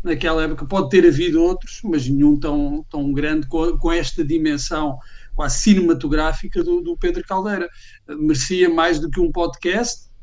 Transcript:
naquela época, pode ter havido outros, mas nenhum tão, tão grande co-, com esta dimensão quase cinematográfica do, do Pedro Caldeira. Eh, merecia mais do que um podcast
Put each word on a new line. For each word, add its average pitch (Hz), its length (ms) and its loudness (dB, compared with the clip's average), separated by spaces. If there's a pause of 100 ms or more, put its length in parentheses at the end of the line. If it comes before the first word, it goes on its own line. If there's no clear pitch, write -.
naquela 160 400 0
época, 147 240 -4
pode 190 240 -2
ter 180 160 6
havido 160 340 4
outros, 180 440 0
mas 139 240 -2
nenhum 143 280 4
tão, 147 540 -2
tão 143 220 -4
grande 147 340 -2
co-, 160 320 0
com 165 140 2
esta 165 320 -2
dimensão 151 760 -2 (360)
quase 139 260 -2
cinematográfica 165 1000 2
do, 175 200 0
do 170 160 -6
Pedro 175 260 -2
Caldeira. 190 420 -4 (420)
Eh, 147 80 -12
merecia 156 520 2
mais 165 320 2
do 156 80 -4
que 165 120 -2
um 170 120 2
podcast 180 800 -4 (120)